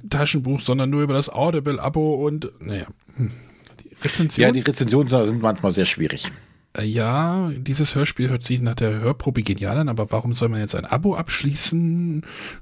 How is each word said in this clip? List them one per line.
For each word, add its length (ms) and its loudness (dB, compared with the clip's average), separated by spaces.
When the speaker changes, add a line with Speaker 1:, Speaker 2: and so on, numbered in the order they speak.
Speaker 1:
Taschenbuch, 520 0
sondern 300 0
nur 120 2
über 120 0
das 140 0
Audible-Abo 960 0
und, 360 -4
naja. 260 -6
Hm. 160 0
Die 120 -20
Rezension? 420 2
Speaker 2:
Ja, 60 6
die 80 2
Rezensionen 480 2
sind 340 2
manchmal 320 2
sehr 120 2
schwierig. 440 -2
Speaker 1:
Äh, 60 -4
ja, 640 0
dieses 460 -2
Hörspiel 320 0
hört 180 -2
sich 140 0
nach 160 0
der 240 0
Hörprobe 420 0
genial 360 0
an, 100 2
aber 240 -2
warum 220 0
soll 140 0
man 120 0
jetzt 160 -2
ein 80 -4
Abo 320 0
abschließen? 1080 -2